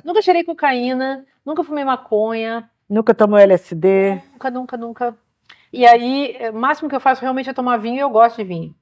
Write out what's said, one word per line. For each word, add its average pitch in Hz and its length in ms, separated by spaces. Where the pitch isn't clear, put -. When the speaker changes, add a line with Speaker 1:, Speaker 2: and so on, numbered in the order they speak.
Speaker 1:
nunca 359 160
cheirei 339 220
cocaína, 269 800
nunca 311 180
fumei 285 200
maconha. 226 880
Speaker 2:
Nunca 220 280
tomou 208 240
L 196 140
S 180 200
D? 190 480
Speaker 1:
Nunca, 262 180
nunca, 254 260
nunca. 233 400
E 247 120
aí, 247 540
é, 226 120
o - 20
máximo 285 360
que 277 60
eu 254 40
faço 262 220
realmente 262 280
é 269 40
tomar 247 240
vinho, 226 180
e 269 40
eu 285 100
gosto 233 280
de 220 60
vinho. 165 380